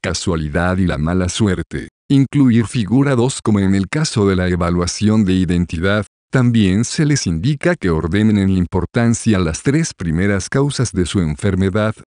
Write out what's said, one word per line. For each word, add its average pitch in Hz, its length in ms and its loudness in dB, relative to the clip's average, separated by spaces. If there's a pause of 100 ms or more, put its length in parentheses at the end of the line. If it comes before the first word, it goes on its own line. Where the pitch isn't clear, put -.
casualidad 87 720 -2
y 95 100 2
la 78 100 -2
mala 90 320 0
suerte. 90 600 -2 (200)
Incluir 131 560 4
figura 127 500 0
dos 123 280 0
como 107 160 2
en 98 160 2
el 98 120 0
caso 135 400 0
de 95 80 2
la 90 120 0
evaluación 90 800 0
de 92 80 2
identidad, 90 720 0 (260)
también 117 540 2
se - 200 -2
les 147 220 0
indica 135 480 -2
que - 140 -4
ordenen 92 480 2
en 98 120 2
importancia 98 880 0
las 87 260 -2
tres 151 300 -2
primeras 95 560 -2
causas 139 440 -2
de 90 120 0
su 101 140 -2
enfermedad 95 760 -2 (140)